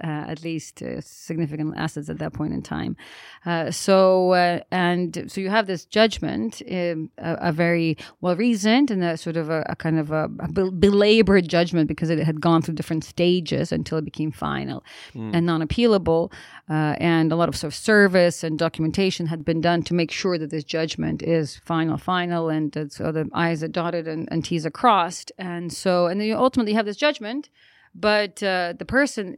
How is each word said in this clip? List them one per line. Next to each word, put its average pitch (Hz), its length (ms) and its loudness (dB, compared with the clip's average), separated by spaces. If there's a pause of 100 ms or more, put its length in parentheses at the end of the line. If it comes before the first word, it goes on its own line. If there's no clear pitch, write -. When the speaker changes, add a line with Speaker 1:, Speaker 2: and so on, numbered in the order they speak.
Speaker 1:
uh, 165 40 -8
at 151 360 -8
least, 165 400 -10
uh, 131 180 -8
significant 156 760 -6
assets 156 340 -8
at 160 80 -8
that 156 160 -8
point 156 180 -4
in - 80 -4
time. - 360 -8 (500)
Uh, 165 240 -4
so, 185 640 4
uh, 175 280 4 (120)
and 175 560 0
so - 120 -8
you 190 80 -4
have 214 180 2
this 185 200 -8
judgment, 214 760 0 (100)
um, 170 460 -4
a, 165 180 -6 (140)
a 165 40 2
very 165 440 2 (240)
well-reasoned 214 680 2
and 185 120 0
a 170 140 -2
sort 160 200 -8
of 156 120 -2
a, 160 220 -2
a - 60 -6
kind 160 220 0
of 151 120 -2
a, 156 140 0 (160)
a 165 120 -6
bel-, 185 200 0
belabored 202 760 6
judgment 170 380 2
because 160 240 -2
it 160 80 2
had 156 220 0
gone 165 220 6
through 165 120 -4
different 160 300 -4
stages 175 680 0
until 160 260 -2
it 156 80 -2
became 156 280 -4
final 139 500 -6 (320)
Speaker 2:
Mm. 110 200 -6
Speaker 1:
and 170 120 2
non-appealable. 170 880 2 (360)
Uh, 156 300 0
and 165 320 4
a 160 60 0
lot 170 120 2
of 151 60 -6
sort 147 180 -6
of - 20 -12
service 190 680 4
and 160 160 -4
documentation 165 680 0
had 160 180 -6
been 165 160 0
done 170 220 2
to 175 120 -2
make 170 160 0
sure 185 280 -2
that 151 120 -6
this 151 140 -6
judgment 160 580 -4
is 160 340 0
final, 165 400 -2
final, 175 520 -2
and 156 240 -2
that 151 200 -6
so - 200 -4
the 156 220 -4
I's 165 280 0
are 160 60 -4
dotted 165 400 -4
and, 160 240 -6
and 165 100 0
T's 165 220 -4
are 156 60 -4
crossed. 185 680 0
And 175 320 -8
so, 175 360 2
and 185 120 -2
then 214 80 -2
you 220 100 0
ultimately 247 360 2
have 214 140 2
this 208 100 -6
judgment, 285 540 -4 (460)
but, 208 460 0
uh, 180 340 0
the 190 80 -10
person 214 540 0